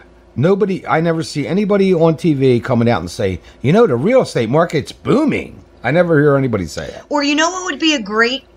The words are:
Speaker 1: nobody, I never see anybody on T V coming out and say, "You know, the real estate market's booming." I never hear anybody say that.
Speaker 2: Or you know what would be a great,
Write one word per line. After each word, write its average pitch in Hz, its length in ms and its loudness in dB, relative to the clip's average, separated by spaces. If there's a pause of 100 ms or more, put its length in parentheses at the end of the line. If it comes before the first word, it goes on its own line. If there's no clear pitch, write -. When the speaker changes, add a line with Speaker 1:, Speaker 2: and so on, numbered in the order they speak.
(360)
Speaker 1:
nobody, 190 520 0
I 143 120 0
never 165 220 0
see 143 240 -6
anybody 190 480 0
on 165 240 2
T 165 160 0
V 131 260 2
coming 117 300 0
out 101 120 0
and 87 100 -10
say, 95 280 -4 (220)
"You 127 100 0
know, 233 140 4
the 139 100 0
real 214 280 2
estate 120 260 -4
market's 156 420 0
booming." 196 720 -2 (200)
I 117 80 -2
never 165 280 2
hear 143 180 4
anybody 113 280 -2
say 80 220 -10
that. - 220 -16
Speaker 2:
Or 285 120 -2
you 285 140 0
know 330 160 2
what 370 140 -8
would 330 140 -8
be 320 140 0
a 269 80 -2
great, 226 440 -2 (120)